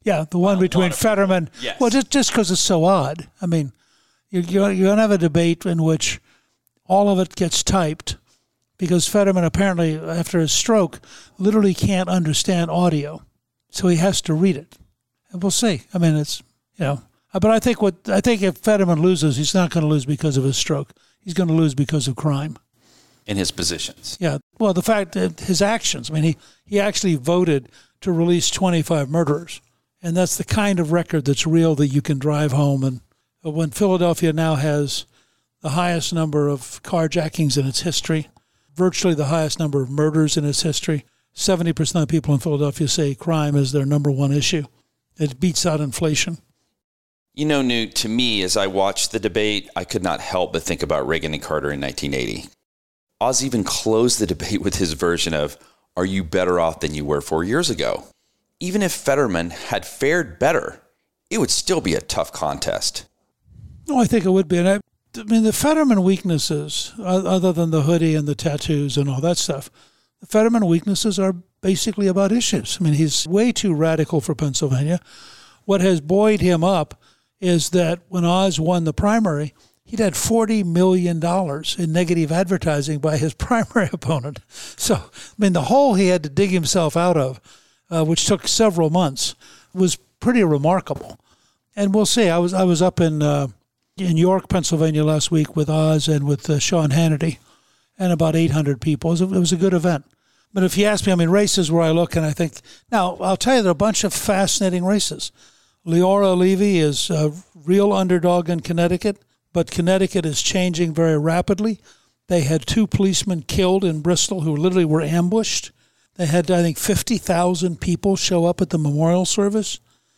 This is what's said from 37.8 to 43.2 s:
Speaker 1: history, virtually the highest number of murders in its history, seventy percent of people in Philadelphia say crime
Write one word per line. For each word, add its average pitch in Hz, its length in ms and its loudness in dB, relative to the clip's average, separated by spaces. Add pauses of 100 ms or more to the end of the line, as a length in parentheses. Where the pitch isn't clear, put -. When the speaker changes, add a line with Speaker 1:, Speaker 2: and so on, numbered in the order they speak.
Speaker 1:
history, 160 480 -4 (480)
virtually 180 380 0
the 147 100 -2
highest 156 340 -2
number 147 240 -2
of 127 80 -6
murders 151 460 2
in 151 80 0
its 147 180 -2
history, 151 420 -4 (280)
seventy 170 400 0
percent 156 320 -2
of 135 40 -2
people 151 240 0
in 139 60 4
Philadelphia 147 480 -2
say 139 300 -2
crime 151 400 -2